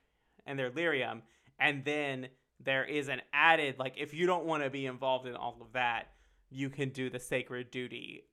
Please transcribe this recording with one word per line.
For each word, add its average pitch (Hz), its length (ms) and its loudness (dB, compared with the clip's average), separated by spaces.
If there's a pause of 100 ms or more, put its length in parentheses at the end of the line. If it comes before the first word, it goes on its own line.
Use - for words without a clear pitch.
(460)
And 139 120 -6
their 127 140 -2
lyrium. 127 500 0 (380)
And 143 240 2
then 139 460 -2 (300)
there 135 260 0
is 143 240 -2
an 127 120 -2 (120)
added, 151 460 6
like, 131 180 -6
if 143 160 -6
you 165 120 2
don't 175 200 4
wanna 151 240 0
be 135 160 -4
involved 131 420 0
in 120 80 -8
all 120 260 -8
of 113 120 -14
that, 120 400 0 (360)
you 135 200 -4
can 135 200 -2
do 131 200 -4
the 123 100 -6
sacred 123 500 -4
duty 123 640 -10